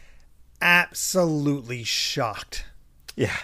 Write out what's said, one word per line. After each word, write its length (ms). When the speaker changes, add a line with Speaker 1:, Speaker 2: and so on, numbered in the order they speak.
Speaker 1:
absolutely 1200
shocked. 800
Speaker 2:
Yeah, 280